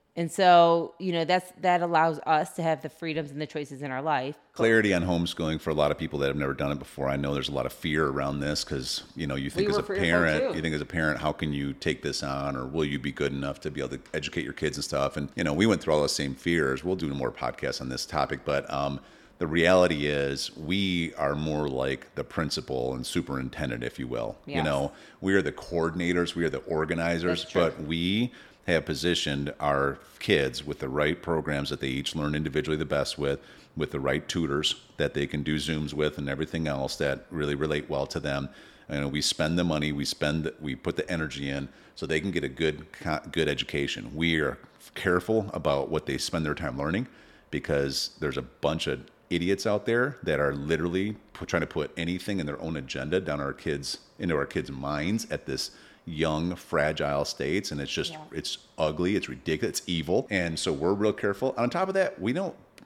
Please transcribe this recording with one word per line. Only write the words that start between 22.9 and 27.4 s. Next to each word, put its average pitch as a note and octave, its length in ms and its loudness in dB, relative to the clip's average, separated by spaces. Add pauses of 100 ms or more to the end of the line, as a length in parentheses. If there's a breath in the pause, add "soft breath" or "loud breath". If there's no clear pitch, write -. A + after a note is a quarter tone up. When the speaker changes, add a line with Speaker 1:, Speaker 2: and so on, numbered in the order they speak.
Speaker 2:
and B1+ 100 -6
superintendent, C2 760 -4
if - 160 -6
you B1+ 80 -4
will. A1+ 300 -4 (100)
You C#3+ 80 -8
Speaker 1:
Yes. D#2 120 0
Speaker 2:
know, C#2 260 0 (280 loud breath)
we F#2+ 140 2
are F#2+ 80 6
the D2 80 0
coordinators, E2+ 840 0
we E2+ 80 2
are D#2 60 2
the C#2 80 -4
organizers, E2+ 840 0